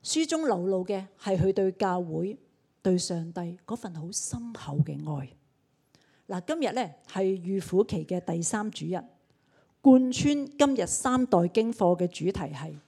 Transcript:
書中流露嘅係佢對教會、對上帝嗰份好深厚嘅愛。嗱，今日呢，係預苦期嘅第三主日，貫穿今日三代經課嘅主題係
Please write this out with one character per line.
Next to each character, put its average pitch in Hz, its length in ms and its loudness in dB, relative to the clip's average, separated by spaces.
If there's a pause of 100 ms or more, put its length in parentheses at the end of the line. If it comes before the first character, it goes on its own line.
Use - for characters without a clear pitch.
書 311 240 -2
中 320 200 -2
流 185 200 0
露 185 180 0
嘅 190 220 -6 (140)
係 190 180 0
佢 190 140 4
對 190 200 2
教 180 300 0
會、 170 360 -6 (440)
對 185 160 4
上 170 340 -4
帝 175 340 -8
嗰 226 100 -8
份 185 180 -12
好 160 160 -10
深 233 440 -8
厚 143 240 -8
嘅 147 180 0 (220)
愛。 131 180 -12 (880)
嗱， 180 200 -8
今 311 100 -2 (120)
日 - 40 -2
呢， 208 220 -4 (120)
係 196 180 -2
預 190 440 -2
苦 196 160 4
期 165 200 -4
嘅 180 160 -4
第 170 220 -4
三 214 280 -2
主 156 160 -10
日， 180 100 -4 (840)
貫 254 280 8
穿 285 480 0
今 277 240 6
日 175 40 0
三 254 400 0
代 175 220 6
經 226 240 2
課 180 240 4
嘅 180 120 0
主 - 160 -6
題 175 280 -2
係 151 220 -12 (140)